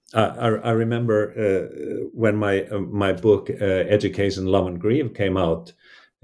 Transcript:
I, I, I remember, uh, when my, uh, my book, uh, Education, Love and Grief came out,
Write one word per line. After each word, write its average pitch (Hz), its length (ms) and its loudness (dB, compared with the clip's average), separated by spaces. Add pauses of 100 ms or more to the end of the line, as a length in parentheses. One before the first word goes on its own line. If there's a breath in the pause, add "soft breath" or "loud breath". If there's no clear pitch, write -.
(140)
I, 110 100 2
I, 117 260 -2
I 110 220 -2
remember, 113 640 0
uh, 95 760 -2
when 110 240 2
my, 98 280 0
uh, 104 140 -6
my 95 340 0
book, 98 360 4
uh, - 140 -4
Education, 95 840 0
Love 92 220 2
and 87 120 -8
Grief 117 340 0
came 95 240 0
out, 82 360 0 (500 soft breath)